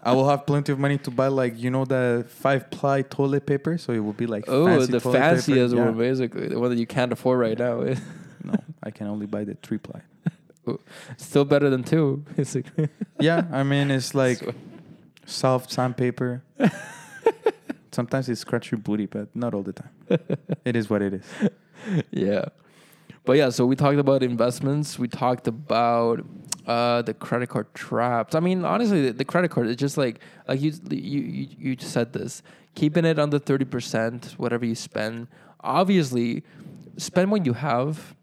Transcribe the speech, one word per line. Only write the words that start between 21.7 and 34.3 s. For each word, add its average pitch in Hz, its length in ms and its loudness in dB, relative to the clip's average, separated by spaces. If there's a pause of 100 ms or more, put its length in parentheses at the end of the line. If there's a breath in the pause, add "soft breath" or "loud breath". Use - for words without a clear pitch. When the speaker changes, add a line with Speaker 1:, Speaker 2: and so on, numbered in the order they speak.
Speaker 2:
Yeah. 202 340 -2 (800 loud breath)
But 131 120 6
yeah, 139 140 6
so 123 160 2
we 131 100 4
talked 143 220 4
about 139 240 4
investments. 127 760 0
We 123 100 -2
talked 123 400 -2
about, 117 760 0 (420)
uh, 120 360 2
the 113 120 -4
credit 123 340 -4
card - 260 -4
traps. 117 600 0
I 160 60 4
mean, 180 240 0
honestly, 190 440 2
the, 120 40 -2
the 123 120 -4
credit 175 260 0
card, 123 160 0
it's 117 140 -2
just 139 180 -2
like, 127 220 0 (260 loud breath)
like 135 140 0
you, 151 120 0 (180)
you, 143 300 -4
you, 135 280 -6 (100)
you 131 220 -4
said 117 320 -2
this, - 300 -8 (320 loud breath)
keeping 156 300 2
it 160 140 4
under 147 200 2
thirty 135 260 0
percent, 120 720 -4